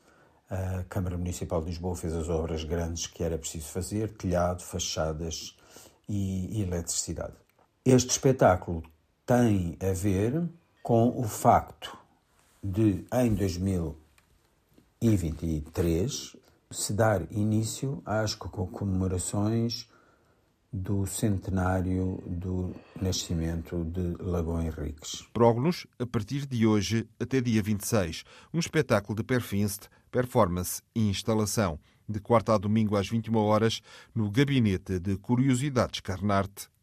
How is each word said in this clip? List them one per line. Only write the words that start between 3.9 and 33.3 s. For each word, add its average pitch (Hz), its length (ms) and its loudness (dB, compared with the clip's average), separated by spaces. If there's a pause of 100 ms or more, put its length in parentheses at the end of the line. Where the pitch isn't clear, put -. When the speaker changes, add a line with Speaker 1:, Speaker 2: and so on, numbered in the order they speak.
Speaker 1:
telhado, 90 540 0
fachadas 82 960 -4 (520)
e 95 520 -2
eletricidade. 87 760 -4 (500)
Este 127 260 6
espetáculo 92 720 4 (420)
tem 101 560 2
a 95 120 0
ver 104 500 0 (400)
com 117 260 6
o 127 140 -2
facto - 760 2 (640)
de, 101 520 2
em 120 200 2
dois 92 240 0
mil 87 400 -2 (1040)
e 113 140 6
vinte 85 320 -2
e 80 140 0
três, - 760 -2 (320)
se - 240 -6
dar 104 380 2
início 110 720 0
às 107 300 -2
co-, 92 320 -6
comemorações 101 1200 -2 (840)
do 98 340 -2
centenário 92 1200 2
do 90 480 -2 (260)
nascimento 85 840 -2
de 87 360 -4
Lagoa 82 440 -2
Henriques. 76 580 -8 (100)
Speaker 2:
Prognos, 117 540 2 (120)
a 123 80 -4
partir 131 400 -4
de 120 200 2
hoje 107 420 2 (120)
até 135 200 0
dia 117 220 2
vinte 104 200 -2
e - 40 -6
seis, 90 380 -2 (280)
um 156 60 -2
espetáculo 123 580 0
de 113 80 -2
Perfinst, 104 640 -2 (240)
performance 104 680 0 (140)
e 110 140 2
instalação, 101 720 0 (300)
de 104 120 -6
quarta 113 340 4
a 107 40 6
domingo 104 380 2
às 98 120 2
vinte 117 180 -2
e 113 40 -6